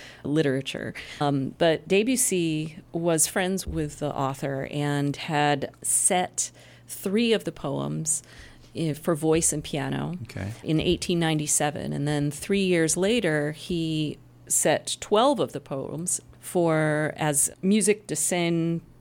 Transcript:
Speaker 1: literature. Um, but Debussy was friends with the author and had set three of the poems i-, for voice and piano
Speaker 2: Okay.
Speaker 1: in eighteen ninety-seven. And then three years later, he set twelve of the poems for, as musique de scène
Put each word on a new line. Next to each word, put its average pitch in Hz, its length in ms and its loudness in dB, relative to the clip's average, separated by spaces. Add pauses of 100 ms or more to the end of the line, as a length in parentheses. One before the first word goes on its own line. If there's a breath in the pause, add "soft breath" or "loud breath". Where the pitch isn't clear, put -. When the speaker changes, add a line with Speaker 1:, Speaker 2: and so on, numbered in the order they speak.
(240 loud breath)
Speaker 1:
literature. 139 680 -2 (280 loud breath)
Um, 143 380 0
but 160 280 2
Debussy 175 920 0 (140)
was 165 360 2
friends 185 380 -2
with 156 340 -6
the 147 140 -2
author 135 580 -4
and 143 440 0
had 147 540 0 (120)
set - 680 0 (360 loud breath)
three 226 460 2
of 202 120 2
the 165 80 -4
poems 147 680 -4 (540 loud breath)
i-, 160 160 0
for 160 220 -2
voice 156 400 2
and 151 100 -4
piano 139 500 -4 (100)
Speaker 2:
Okay. 101 280 -8 (100)
Speaker 1:
in 156 180 2
eighteen 175 380 0
ninety-seven. 151 760 0
And 143 120 -2
then 147 240 0
three 196 340 0
years 165 320 2
later, 175 560 2
he 160 640 -2 (280)
set - 540 0
twelve 226 400 4
of 127 120 -2
the 139 80 -8
poems 147 600 -6 (200)
for, 156 760 2
as 151 340 2 (120)
musique 202 440 4
de 151 80 -4
scène 170 680 0 (200)